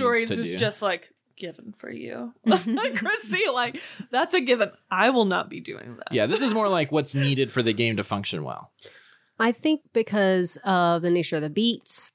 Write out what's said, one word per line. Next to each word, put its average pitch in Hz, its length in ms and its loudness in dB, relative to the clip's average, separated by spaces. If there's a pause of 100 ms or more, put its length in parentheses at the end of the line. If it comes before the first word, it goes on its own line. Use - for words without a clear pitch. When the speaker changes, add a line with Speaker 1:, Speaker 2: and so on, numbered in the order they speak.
Speaker 1:
backstories 233 260 2
Speaker 2:
to 208 140 -2
Speaker 1:
is - 100 -4
Speaker 2:
do. 180 60 -4
Speaker 1:
just, 208 240 -2
like, 185 260 -2 (300)
given 185 400 -14
for - 120 -16
you. 240 480 -10
<laughs> - 80 -20
Speaker 3:
<laughs> - 0 -
Speaker 1:
Like, 233 520 2
Chrissy, 370 520 -2
like, 247 320 -4 (300)
that's 311 220 0
a 359 80 2
given. 240 300 2 (200)
I 196 200 4
will 247 120 4
not 180 260 0
be - 120 -12
doing - 380 -14
that. - 120 -14
Speaker 2:
Yeah, 110 140 4
this 196 160 0
is 254 120 2
more 214 140 2
like 165 240 0
what's 147 240 0
needed 139 380 2
for 127 100 2
the 113 80 2
game 113 240 0
to 101 80 0
function 98 400 -4
well. - 300 -12 (680)
Speaker 3:
I 233 120 2
think 311 280 0 (120)
because 190 720 2
of 175 360 4
the 175 80 0
nature 170 280 0
of 151 40 -2
the 151 80 -4
beats - 640 0